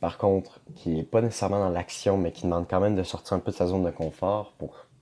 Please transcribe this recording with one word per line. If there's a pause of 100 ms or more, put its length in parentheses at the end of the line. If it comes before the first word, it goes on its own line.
par
contre, (140)
qui
est
pas
nécessairement
dans
l'action,
mais
qui
demande
quand
même
de
sortir
un
peu
de
sa
zone
de
confort
pour (160)